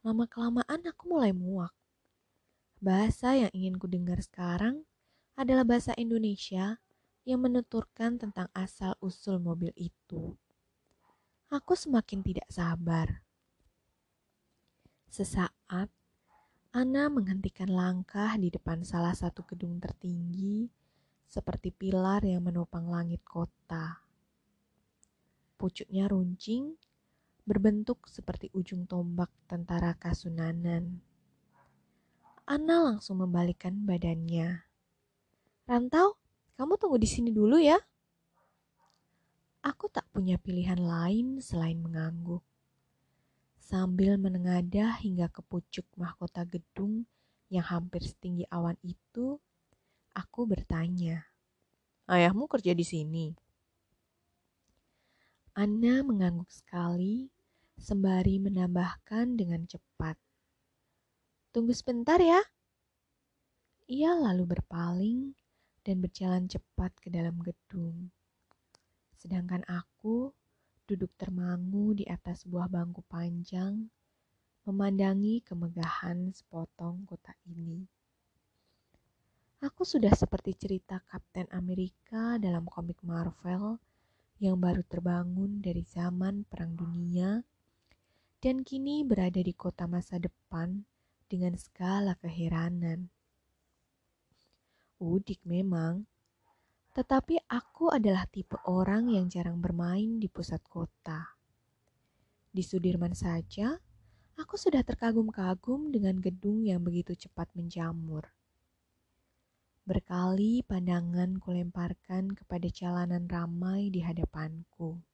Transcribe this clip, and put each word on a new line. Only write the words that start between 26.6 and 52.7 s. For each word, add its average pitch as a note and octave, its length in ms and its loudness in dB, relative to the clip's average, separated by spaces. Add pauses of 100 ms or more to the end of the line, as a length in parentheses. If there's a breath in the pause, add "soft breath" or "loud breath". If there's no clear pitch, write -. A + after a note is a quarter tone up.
berbentuk G#3 640 2
seperti - 480 -10
ujung F3+ 340 -4
tombak F3 400 -2 (160)
tentara E3+ 540 -2
Kasunanan. E3+ 1040 -2 (1400 soft breath)
Ana D#4 340 4
langsung G#3 400 2
membalikkan F3 640 0
badannya. E3+ 800 0 (1040)
"Rantau, B3+ 480 4 (400)
kamu D#4 240 2
tunggu E4 160 4
di A3 160 4
sini A#3 240 0
dulu A3 240 8
ya." D#4+ 240 8 (1800)
Aku C#4+ 300 -6
tak - 180 -4
punya F#3 320 0
pilihan F3+ 380 0
lain F#3+ 640 0
selain E3 340 -2
mengangguk. E3 640 -4 (1200)
Sambil F#3+ 560 2
menengadah F#3 840 2
hingga F3+ 300 0
ke - 160 -14
pucuk - 400 -8 (100)
mahkota F3 480 -8
gedung G3+ 640 -4 (420)
yang F3+ 220 0
hampir F3 320 -4
setinggi F3 480 -6
awan E3+ 320 -2
itu, B3 560 -6 (800)
aku A3+ 320 -4
bertanya, E3+ 800 -2 (800)
"Ayahmu F3+ 400 6
kerja F#3+ 240 2